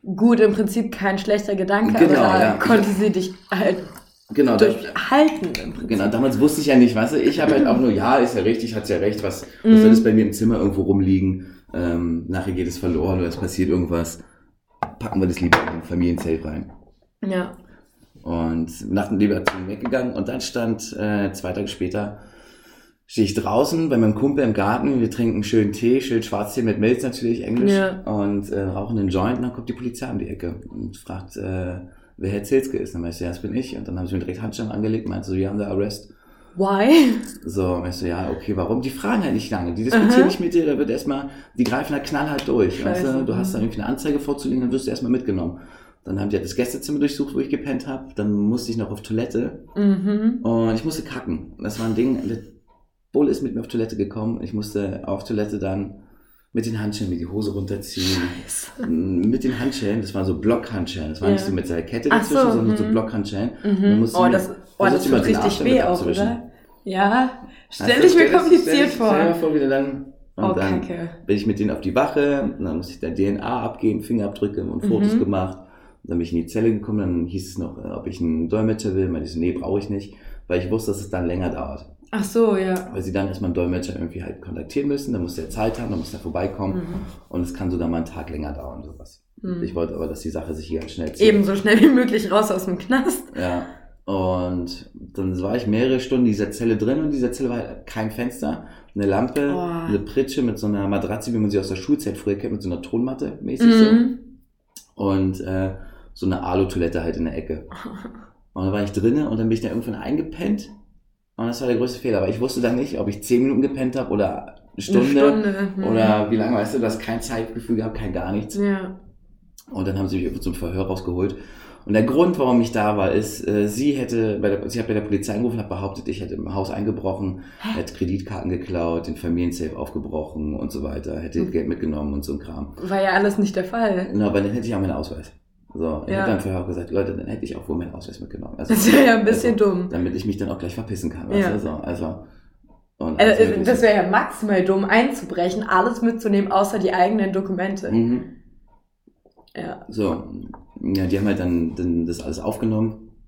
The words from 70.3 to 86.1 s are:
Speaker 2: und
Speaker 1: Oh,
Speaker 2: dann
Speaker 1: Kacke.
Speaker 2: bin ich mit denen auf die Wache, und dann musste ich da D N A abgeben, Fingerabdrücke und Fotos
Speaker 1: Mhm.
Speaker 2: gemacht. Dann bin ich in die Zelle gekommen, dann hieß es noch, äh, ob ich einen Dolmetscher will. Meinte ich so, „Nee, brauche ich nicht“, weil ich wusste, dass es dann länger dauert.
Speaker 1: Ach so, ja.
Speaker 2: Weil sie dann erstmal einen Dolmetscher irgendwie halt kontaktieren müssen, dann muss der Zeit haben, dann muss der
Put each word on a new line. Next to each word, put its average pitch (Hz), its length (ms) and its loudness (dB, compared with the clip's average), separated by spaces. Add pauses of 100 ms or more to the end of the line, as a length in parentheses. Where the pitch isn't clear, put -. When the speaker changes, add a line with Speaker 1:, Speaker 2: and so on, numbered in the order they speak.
Speaker 2:
und - 80 -2
Speaker 1:
Oh, 185 100 2
Speaker 2:
dann 95 260 2
Speaker 1:
Kacke. 170 280 -6 (180)
Speaker 2:
bin 101 80 4
ich 101 100 -2
mit - 140 0
denen 107 120 2
auf - 100 -6
die 135 120 -2
Wache, 139 480 2 (160)
und - 80 -6
dann 80 120 -4
musste 90 160 -8
ich - 60 -18
da 80 100 -6
D 98 180 0
N 101 140 -2
A 120 220 -4
abgeben, - 380 -2
Fingerabdrücke 101 640 -2
und 90 220 -6
Fotos 208 300 2
Speaker 1:
Mhm. 240 40 4
Speaker 2:
gemacht. 92 380 -2 (460)
Dann 87 140 -4
bin 85 80 0
ich 85 80 -8
in 85 60 2
die 82 80 -4
Zelle 110 240 2
gekommen, 104 280 -2
dann 87 280 -2
hieß 92 220 -8
es - 80 -10
noch, - 200 -8
äh, 50 140 -10
ob - 160 -8
ich 90 140 -8
einen 82 280 0
Dolmetscher 110 460 0
will. 95 140 2
Meinte 78 180 -4
ich 78 60 -12
so, 82 60 -6
„Nee, 87 120 0
brauche 95 280 -2
ich 101 100 -8
nicht“, 101 260 -6 (320)
weil 90 160 0
ich 92 80 -4
wusste, 110 200 -2
dass 101 100 -4
es 95 80 -10
dann 90 180 -2
länger 90 220 -2
dauert. 69 360 -8 (260)
Speaker 1:
Ach 208 120 -2
so, 214 340 4
ja. 185 360 -2
Speaker 2:
Weil 90 100 -6
sie 92 80 -6
dann 98 160 0
erstmal 95 220 -4
einen 85 40 -2
Dolmetscher 90 420 -2
irgendwie 85 280 -8
halt - 180 -12
kontaktieren 87 460 -6
müssen, 139 260 -2
dann 95 80 -2
muss 85 140 -6
der 80 160 -8
Zeit 113 280 -2
haben, 113 120 -6
dann 87 80 -2
muss - 100 -8
der 90 120 -12